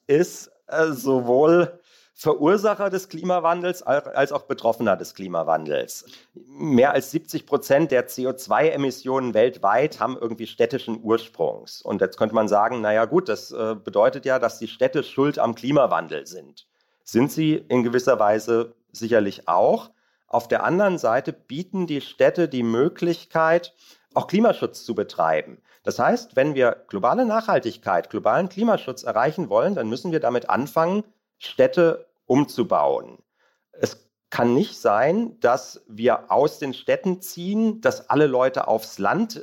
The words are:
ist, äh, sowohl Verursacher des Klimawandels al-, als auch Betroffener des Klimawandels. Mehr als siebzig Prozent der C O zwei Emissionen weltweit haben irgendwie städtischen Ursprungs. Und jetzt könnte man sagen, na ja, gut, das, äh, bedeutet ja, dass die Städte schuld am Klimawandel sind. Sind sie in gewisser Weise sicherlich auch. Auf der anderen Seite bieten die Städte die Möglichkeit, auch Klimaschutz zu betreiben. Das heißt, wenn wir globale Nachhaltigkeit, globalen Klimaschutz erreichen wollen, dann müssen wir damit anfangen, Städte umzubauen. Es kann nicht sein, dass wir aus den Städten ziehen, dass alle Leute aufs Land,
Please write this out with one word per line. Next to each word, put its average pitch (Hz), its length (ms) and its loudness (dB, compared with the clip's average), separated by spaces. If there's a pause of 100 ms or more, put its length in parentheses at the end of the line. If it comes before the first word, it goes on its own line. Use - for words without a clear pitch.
ist, 160 440 0 (180)
äh, 160 240 0
sowohl 135 840 2 (360)
Verursacher 196 760 0
des 185 180 -6
Klimawandels 175 760 -2
al-, 143 200 0 (120)
als 139 160 0
auch 147 120 -4
Betroffener 113 520 0
des 90 200 -6
Klimawandels. 80 880 -4 (300)
Mehr 143 580 2
als 135 180 -2
siebzig 156 360 -8
Prozent 143 440 0
der 123 180 2
C 127 180 -6
O 127 80 -4
zwei 127 340 0
Emissionen 131 640 -2
weltweit 120 680 2
haben 127 200 -4
irgendwie 113 260 -6
städtischen 117 560 -4
Ursprungs. 85 760 -4
Und 98 220 -4
jetzt - 160 -2
könnte 110 160 -2
man 110 120 2
sagen, 107 360 0
na 107 100 0
ja, 110 140 2
gut, 160 240 0
das, - 220 -8
äh, 110 220 -4
bedeutet 117 520 0
ja, 131 120 2
dass 120 200 -2
die 110 100 -8
Städte 135 340 -2
schuld 147 360 -2
am 117 160 0
Klimawandel 85 720 0
sind. 76 400 -20 (380)
Sind 127 280 2
sie 156 220 0
in 123 280 0
gewisser 123 360 2
Weise 110 560 0 (180)
sicherlich 107 560 0
auch. 117 420 2 (360)
Auf 117 200 -2
der 117 160 0
anderen 180 360 0
Seite 123 340 0
bieten 180 540 -8
die 143 160 -4
Städte 147 480 2
die 127 120 -2
Möglichkeit, 160 1120 0 (380)
auch 131 140 -2
Klimaschutz 202 580 0
zu 117 100 -6
betreiben. 80 680 -2 (220)
Das - 140 -4
heißt, 180 380 -2
wenn 143 180 2
wir 123 320 0
globale 127 380 0
Nachhaltigkeit, 151 840 -2
globalen 123 400 0
Klimaschutz 190 540 -2
erreichen 127 440 -2
wollen, 131 260 2
dann 117 140 -4
müssen 147 240 -6
wir 156 80 0
damit 120 300 -2
anfangen, 160 520 0 (360)
Städte 160 680 2 (200)
umzubauen. 78 920 0 (540)
Es - 360 -6 (200)
kann 120 260 0
nicht 185 240 -2
sein, 143 640 0
dass - 480 0
wir 113 420 0
aus 139 300 2
den 135 140 -6
Städten 180 460 -2
ziehen, 214 600 -2
dass - 280 -2
alle 147 200 4
Leute 127 400 0
aufs - 320 -4
Land, 143 420 -2